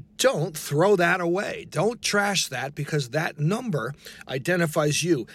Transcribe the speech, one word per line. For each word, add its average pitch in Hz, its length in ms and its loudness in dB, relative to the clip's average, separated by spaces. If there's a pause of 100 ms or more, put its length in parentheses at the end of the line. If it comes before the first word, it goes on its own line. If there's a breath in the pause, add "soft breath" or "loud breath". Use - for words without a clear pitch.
(180)
don't 160 380 0
throw 180 420 4
that 180 240 2
away. 175 500 -2
Don't 208 280 0
trash 202 500 0
that, 135 260 -6
because 143 340 -2
that 156 300 -4
number 156 560 -2 (320 loud breath)
identifies 156 760 0
you. 151 340 2